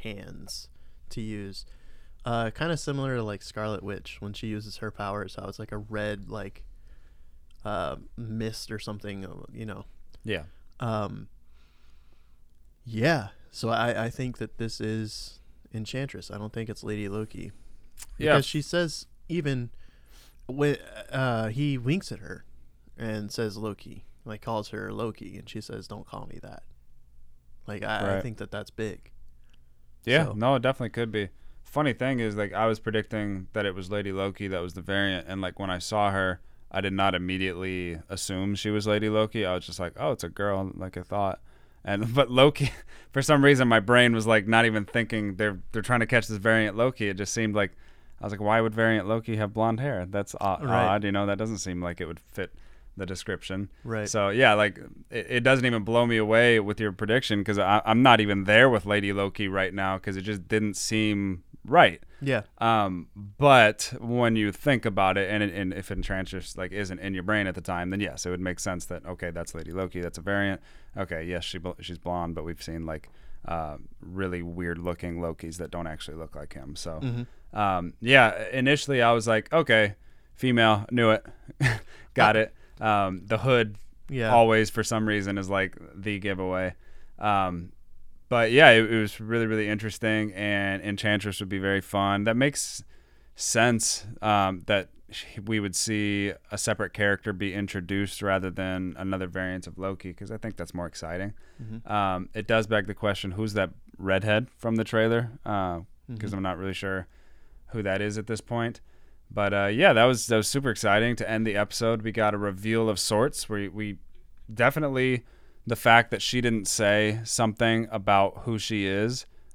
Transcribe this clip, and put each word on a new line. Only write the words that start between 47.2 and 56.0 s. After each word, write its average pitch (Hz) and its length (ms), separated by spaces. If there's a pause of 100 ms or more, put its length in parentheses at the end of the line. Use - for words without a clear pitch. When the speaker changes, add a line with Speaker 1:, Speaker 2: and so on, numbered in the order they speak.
Speaker 2:
seemed 110 220
like 101 180 (520)
I - 20
was 101 60
like, 101 80
"Why 110 220
would 110 120
variant 110 320
Loki 113 300
have 107 160
blonde 113 280
hair? 117 280
That's 101 320
o-, 95 240
Speaker 1:
Right. 95 300
Speaker 2:
odd, 104 100
you 101 80
know, 101 140
that 101 100
doesn't 110 220
seem 90 240
like 87 180
it 87 60
would 80 140
fit - 340 (420)
the 98 80
description." 95 640 (160)
Speaker 1:
Right. 110 240
Speaker 2:
So, 101 220
yeah, 117 240
like, 104 240 (320)
it, 113 180
it 123 160
doesn't 131 220
even 117 180
blow 117 220